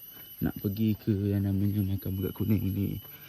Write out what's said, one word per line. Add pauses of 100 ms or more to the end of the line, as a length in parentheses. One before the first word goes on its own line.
(440)
nak
pergi
ke
yang
namanya
makam
Megak
Kuning
ni. (300)